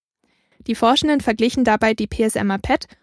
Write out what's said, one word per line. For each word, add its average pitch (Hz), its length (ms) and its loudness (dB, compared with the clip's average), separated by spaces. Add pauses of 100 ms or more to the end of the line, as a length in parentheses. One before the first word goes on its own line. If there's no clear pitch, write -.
(680)
Die 233 80 -2
Forschenden 277 460 2
verglichen 240 440 0
dabei 220 280 2
die 220 140 -4
P-S-M-A-pet 208 800 -2 (160)